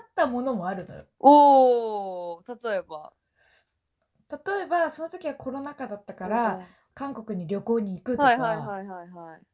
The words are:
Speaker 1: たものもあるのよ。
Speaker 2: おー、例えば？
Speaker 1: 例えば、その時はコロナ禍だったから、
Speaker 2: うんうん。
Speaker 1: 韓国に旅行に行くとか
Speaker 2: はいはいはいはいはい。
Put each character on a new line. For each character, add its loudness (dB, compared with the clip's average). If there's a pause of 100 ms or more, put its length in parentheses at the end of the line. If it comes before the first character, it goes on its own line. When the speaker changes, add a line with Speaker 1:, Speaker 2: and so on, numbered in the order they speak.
(140)
Speaker 1:
た 2
も -4
の -4
も -6
あ -6
る -10
の -18
よ。 -18 (120)
Speaker 2:
お 6
ー、 -12
例 -2
え -4
ば？ -16 (1200)
Speaker 1:
例 -6
え -10
ば、 0
そ -12
の -8
時 -12
は -6
コ -12
ロ -8
ナ -12
禍 -12
だ -12
っ -18
た -16
か -10
ら、 0
Speaker 2:
う -10
ん -14
う -14
ん。 -20 (280)
Speaker 1:
韓 -10
国 -10
に -8
旅 -4
行 -2
に -6
行 -14
く -4
と -2
か 6
Speaker 2:
は 6
い 0
は -2
い -4
は -8
い -14
は -14
い -20
は -18
い。 -20 (140)